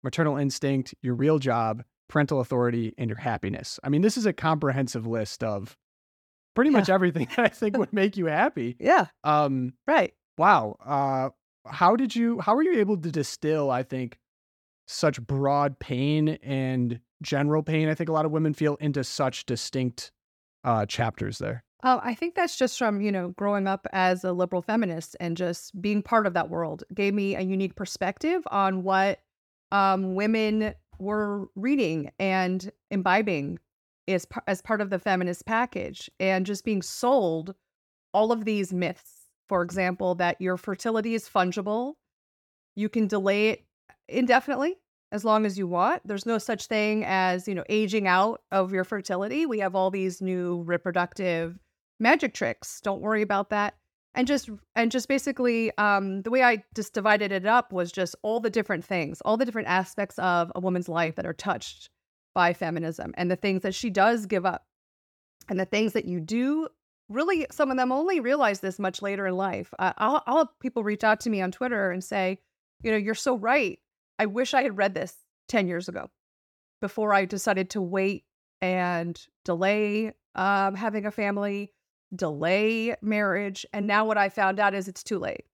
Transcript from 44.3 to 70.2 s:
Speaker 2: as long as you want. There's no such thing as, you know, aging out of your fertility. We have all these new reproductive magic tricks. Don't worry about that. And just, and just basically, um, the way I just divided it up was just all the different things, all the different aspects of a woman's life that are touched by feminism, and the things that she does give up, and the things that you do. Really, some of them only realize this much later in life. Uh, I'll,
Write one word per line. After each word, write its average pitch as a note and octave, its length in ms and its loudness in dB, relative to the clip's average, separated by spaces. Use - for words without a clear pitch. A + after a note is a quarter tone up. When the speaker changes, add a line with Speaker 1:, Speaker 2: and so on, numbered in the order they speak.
Speaker 2:
as G#3 120 -6
long G#3+ 220 4
as G3 120 -2
you F#3+ 100 -4
want. F3+ 380 0
There's G3+ 200 -6
no A3+ 120 0
such G#3 300 -4
thing G#3+ 380 0
as, F#3 420 0
you G3+ 80 -4
know, E3+ 140 -6
aging G#3+ 380 2
out F#3+ 340 2
of F#3+ 220 2
your F#3 100 0
fertility. G3+ 600 -2
We A3+ 140 -2
have F#3+ 160 -2
all F#3+ 160 2
these F#3+ 300 -4
new F3+ 420 -2
reproductive F3 920 -2
magic C4 340 4
tricks. - 480 -6
Don't G3 200 -4
worry G#3+ 200 0
about G3+ 300 0
that. G#3 240 -2
And B3+ 100 2
just, C#4 220 0
and A#3 160 2
just B3+ 160 -2
basically, B3 720 0
um, G3 460 0
the A3+ 80 -4
way B3+ 100 4
I A#3+ 220 4
just G#3+ 180 -6
divided G#3 380 2
it F#3+ 140 -2
up A#3+ 260 2
was F3+ 200 -2
just F#3 320 -4
all A3 160 0
the A3 100 0
different G3 340 -2
things, E3 380 -4
all A3 160 2
the B3+ 80 2
different A3+ 220 -6
aspects F#3 500 -2
of F3 380 0
a F3+ 40 -4
woman's F3+ 300 -2
life E3 280 0
that - 100 -6
are D#3+ 60 -6
touched - 580 -8
by F3 200 4
feminism, E3 640 -6
and F3 140 -2
the F3+ 60 2
things F#3+ 260 -2
that F#3+ 140 -4
she A#3 160 -4
does G#3+ 340 4
give F#3 180 -2
up, F3+ 220 -4
and F#3 100 -2
the F#3+ 60 0
things G#3 280 0
that A3+ 120 0
you F3+ 140 -4
do. B3+ 480 -2
Really, D#4 420 0
some C#4+ 180 0
of C4 80 0
them B3+ 140 2
only D#4+ 280 0
realize A#3+ 400 2
this F#3+ 200 -6
much F#3+ 240 -4
later G3 240 -4
in F#3 100 -2
life. F3+ 400 -4
Uh, F#3 220 0
I'll, C4+ 260 2